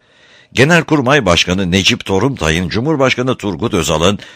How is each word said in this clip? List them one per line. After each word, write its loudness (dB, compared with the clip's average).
Genelkurmay 2
Başkanı 0
Necip 0
Torumtay'ın 0
Cumhurbaşkanı -2
Turgut -4
Özal'ın 0